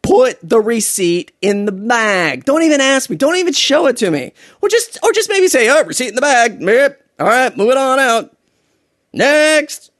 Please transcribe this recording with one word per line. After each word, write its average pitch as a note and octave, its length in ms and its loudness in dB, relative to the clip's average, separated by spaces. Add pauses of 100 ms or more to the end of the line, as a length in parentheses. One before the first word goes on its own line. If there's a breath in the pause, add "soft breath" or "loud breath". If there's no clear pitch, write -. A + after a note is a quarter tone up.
Put B3+ 380 2
the A3 180 0
receipt G3+ 800 -2
in G3+ 240 -2
the G#3 80 -2
bag. F#3+ 720 -2
Don't D4+ 180 0
even D4+ 180 2
ask C4+ 280 0
me. A3 80 -6
Don't C#4+ 200 0
even E4+ 180 -2
show D4+ 320 0
it B3 120 0
to G3 120 0
me. C#3 220 -6 (280 soft breath)
Or G4+ 80 -2
just, A4+ 340 -2
or A4+ 100 2
just G#4 180 -2
maybe F#4+ 180 2
say, A#3 220 2
"Oh, D4 140 4
receipt G3+ 260 -6
in G#3 40 -14
the B3 60 -2
bag. A#3+ 400 0
Yep. B3 400 0 (200)
All D3 60 0
right, A#3+ 300 0
move G#3 140 0
it C4 80 2
on C4+ 200 0
out. A#3 380 -2 (760)
Next." D4+ 840 0